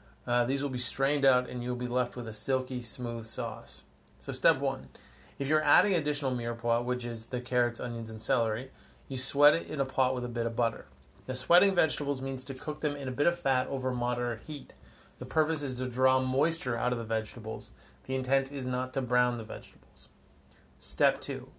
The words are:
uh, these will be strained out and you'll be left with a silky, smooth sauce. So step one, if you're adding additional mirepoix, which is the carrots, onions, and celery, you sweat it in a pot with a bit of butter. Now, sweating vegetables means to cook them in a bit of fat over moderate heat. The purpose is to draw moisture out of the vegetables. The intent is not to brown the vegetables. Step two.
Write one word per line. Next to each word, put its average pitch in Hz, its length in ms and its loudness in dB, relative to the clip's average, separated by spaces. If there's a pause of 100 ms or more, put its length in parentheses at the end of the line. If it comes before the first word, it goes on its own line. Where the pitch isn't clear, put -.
(260)
uh, 120 200 2
these 135 160 0
will 139 80 -2
be 123 80 -2
strained 139 480 2
out 127 200 4
and 123 160 -4
you'll 123 140 -2
be 123 100 -2
left 123 300 0
with 117 100 -4
a 110 60 -6
silky, 127 480 0
smooth 117 460 -4
sauce. 117 560 -6 (360)
So - 140 -6
step 156 280 2
one, 135 280 -2 (500)
if 139 80 -2
you're 156 160 2
adding 170 300 4
additional 143 400 0
mirepoix, 117 500 0
which 123 220 -2
is 117 220 -4
the 123 160 -4
carrots, 120 360 0
onions, 117 300 -4
and 110 140 -8
celery, 117 480 0 (380)
you 131 100 -4
sweat 143 340 6
it 170 160 -2
in 156 100 -4
a 139 60 2
pot 131 300 2
with 123 100 -2
a 120 40 -2
bit 117 180 -2
of 113 100 -4
butter. 117 300 0 (400)
Now, 127 80 -2
sweating 185 400 4
vegetables 143 480 0
means 135 220 -4
to 135 100 -6
cook - 260 -6
them 147 160 0
in 139 120 -6
a 120 40 -2
bit 143 140 2
of 170 120 2
fat 131 280 2
over 127 260 -2
moderate 123 520 -2
heat. 143 280 -10 (460)
The 123 80 -8
purpose 151 360 2
is 127 120 -2
to 123 120 -2
draw 131 340 4
moisture 131 580 0
out 123 140 0
of 120 60 0
the 113 60 -4
vegetables. 110 680 -4 (320)
The 131 100 -4
intent 131 360 0
is 139 140 -6
not 127 300 -2
to 135 80 0
brown 123 340 2
the 110 80 -6
vegetables. - 640 -14 (720)
Step - 400 2
two. - 380 -6